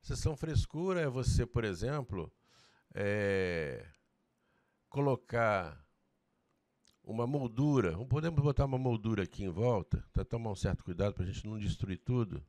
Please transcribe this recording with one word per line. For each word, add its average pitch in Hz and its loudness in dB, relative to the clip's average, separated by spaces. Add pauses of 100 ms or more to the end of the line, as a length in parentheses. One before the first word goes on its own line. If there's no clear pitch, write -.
Seção 151 -2
frescura 165 0
é 151 2
você, 123 2
por 120 -2
exemplo, 107 -4 (640)
é, 95 0 (1040)
colocar 113 0 (1160)
uma 117 -4
moldura. 127 2 (120)
Podemos 156 0
botar 139 4
uma 131 0
moldura 113 0
aqui 92 -6
em 95 -2
volta, 101 0
tá? 95 0
Tomar 113 -6
um 101 -4
certo - -2
cuidado 92 0
pra 90 -4
gente - -6
não 107 -6
destruir 98 -2
tudo. 110 0